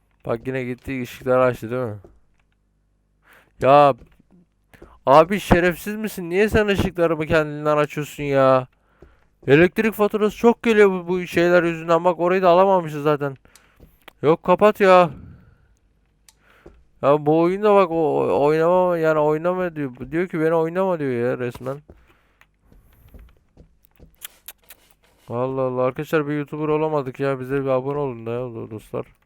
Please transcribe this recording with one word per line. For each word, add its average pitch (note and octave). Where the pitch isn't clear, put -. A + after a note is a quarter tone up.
Bak A#2
yine C3
gitti, B2+
ışıkları B2+
açtı A#2+
değil B2+
mi? G#2
Ya C#3+
abi E3
şerefsiz F3
misin? G3
Niye G3
sen G#3+
ışıklarımı E3+
kendinden D3+
açıyorsun D3
ya? C3
Elektrik F3+
faturası G#3
çok A#3
geliyor G#3
bu, F3+
bu F3+
şeyler F3
yüzünden. E3
Bak F3
orayı F3+
da F#3
alamamışız E3+
zaten. C#3+
Yok D#3
kapat G#3
ya. F#3
Ya C#3+
bu D#3
oyunda G3
bak F#3
o, E3
o, C#3
oynama F3
yani D#3
oynama E3
diyor. C#3+
Diyor F3
ki E3+
beni D#3+
oynama E3+
diyor B2+
ya C3
resmen. B2
Allah C3
Allah B2+
arkadaşlar D3
bir D3
YouTuber D3+
olamadık D3+
ya. C#3
Bize C3
bir C3+
abone C3+
olun B2
da A#2
ya A#2+
do-, A2+
dostlar. A#2